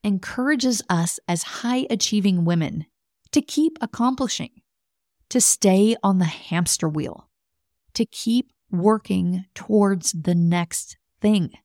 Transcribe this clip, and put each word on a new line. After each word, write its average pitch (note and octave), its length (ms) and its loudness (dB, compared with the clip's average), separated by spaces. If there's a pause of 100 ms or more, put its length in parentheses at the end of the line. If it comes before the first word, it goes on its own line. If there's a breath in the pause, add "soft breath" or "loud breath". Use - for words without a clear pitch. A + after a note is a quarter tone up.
encourages B3 840 -2
us E3+ 380 0
as F3 160 -2
high-achieving G#3 1000 -2
women E3 420 -2 (460)
to D4+ 80 4
keep D#4+ 400 -2
accomplishing, B3 680 -4 (800)
to - 120 2
stay G#3 640 4
on G3 160 2
the F3+ 60 2
hamster E3 640 -4
wheel, D3+ 400 -8 (680)
to A3+ 100 0
keep - 460 -2 (200)
working F#3 760 0 (100)
towards G3 580 2
the E3+ 220 -2
next E3+ 600 0 (240)
thing. G#3 320 2 (120)